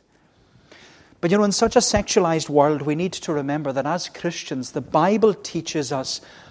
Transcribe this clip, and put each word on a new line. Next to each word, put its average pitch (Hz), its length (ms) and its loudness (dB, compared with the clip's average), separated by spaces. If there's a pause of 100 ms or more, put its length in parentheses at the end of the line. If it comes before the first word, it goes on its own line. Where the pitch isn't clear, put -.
(1200)
But, 175 100 -2
you 196 80 4
know, 208 60 4
in 208 80 2
such 220 240 0
a 247 40 8
sexualized 170 680 0
world, 147 320 4
we 151 140 -2
need 175 180 -4
to - 180 -8
remember 143 400 -2
that 131 140 -2
as 165 240 -4
Christians, - 600 -8
the 147 100 -6
Bible 196 540 2
teaches 156 560 -6
us 131 280 -6 (320)